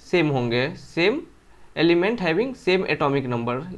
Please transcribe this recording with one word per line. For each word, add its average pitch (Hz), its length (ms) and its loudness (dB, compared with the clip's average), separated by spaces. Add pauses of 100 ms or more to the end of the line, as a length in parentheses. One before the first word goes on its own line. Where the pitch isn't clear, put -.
सेम 170 280 0
होंगे, 123 380 0 (200)
same 208 320 0 (580)
element 170 440 2
having 180 360 0
same 185 300 0
atomic 139 400 0
number, 120 280 -2 (220)